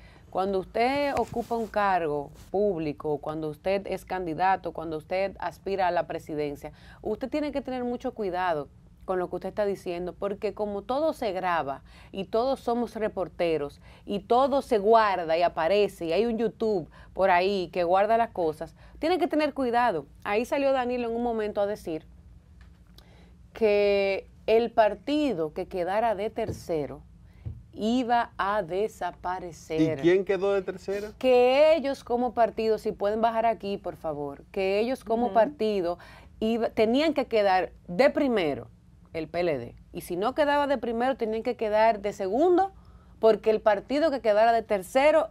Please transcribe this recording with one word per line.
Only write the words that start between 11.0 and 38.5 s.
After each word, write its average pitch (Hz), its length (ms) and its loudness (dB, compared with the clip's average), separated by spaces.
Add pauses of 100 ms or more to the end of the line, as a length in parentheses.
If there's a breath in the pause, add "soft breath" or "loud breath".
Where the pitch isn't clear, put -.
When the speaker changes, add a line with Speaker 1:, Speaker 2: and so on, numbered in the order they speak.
Speaker 1:
se 214 180 -4
graba 165 520 -2 (280 soft breath)
y 190 140 -6
todos 247 340 0
somos 233 360 -2
reporteros 175 840 -4 (260 soft breath)
y 202 140 -4
todo 262 420 2
se 247 160 0
guarda 196 600 4
y 175 40 0
aparece 175 640 2
y 160 40 -2
hay 202 140 2
un 226 120 -2
YouTube 214 520 -2 (240 loud breath)
por 190 160 2
ahí 180 420 2
que 175 140 -2
guarda 202 320 4
las 226 140 0
cosas, 160 440 -4 (240 soft breath)
tiene 339 200 0
que 311 80 2
tener 302 260 0
cuidado. 240 520 0 (200)
Ahí 214 180 0
salió 277 300 0
Danilo 247 340 -2
en 226 80 -4
un 240 80 -2
momento 214 380 -2
a 202 40 2
decir 190 400 -6 (1500 soft breath)
que 202 760 2 (200)
el 226 220 4
partido 214 840 0
que 185 140 -8
quedara 196 460 -2
de 202 160 -6
tercero 151 720 -6 (720 loud breath)
iba 233 600 0
a 202 260 -2
desaparecer. 175 1400 -4
Speaker 2:
¿Y - 20 -8
quién 180 220 6
quedó 196 300 0
de 196 80 2
tercero? 196 480 -8 (100)
Speaker 1:
Que 254 560 6
ellos 277 300 -4
como 240 280 -2
partido, 220 440 2
si 208 160 -4
pueden 208 260 -2
bajar 226 260 2
aquí, 208 320 -2
por 175 200 -10
favor, 147 560 -8
que 196 260 0
ellos 247 240 -2
como 226 220 0
Speaker 3:
Ujú. 196 80 -4
Speaker 1:
partido 202 640 0 (400 loud breath)
iba, 226 300 0
tenían 262 440 2
que 269 120 -2
quedar 190 480 2 (160)
de 180 200 4
primero, 196 600 0 (420)